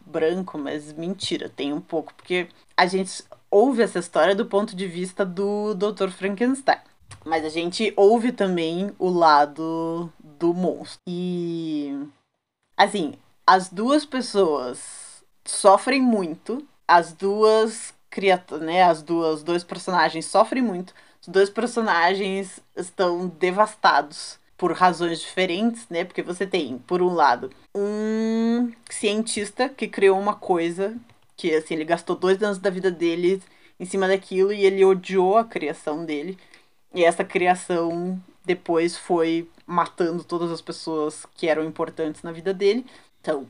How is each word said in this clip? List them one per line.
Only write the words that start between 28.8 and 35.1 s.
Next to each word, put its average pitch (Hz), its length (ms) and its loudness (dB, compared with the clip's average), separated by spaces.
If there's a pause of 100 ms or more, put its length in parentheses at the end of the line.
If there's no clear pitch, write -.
cientista 220 800 -4
que 254 200 -6
criou 196 300 4
uma 208 180 -2
coisa 180 600 -2 (400)
que, 165 180 -2
assim, 160 200 -2
ele 160 100 -4
gastou 175 320 -2
dois 190 260 2
anos 208 160 -2
da 190 120 -2
vida 185 200 -2
dele 175 520 0 (360)
em 190 80 -10
cima 190 220 -2
daquilo 190 460 2
e 202 120 0
ele 190 200 6
odiou 190 520 2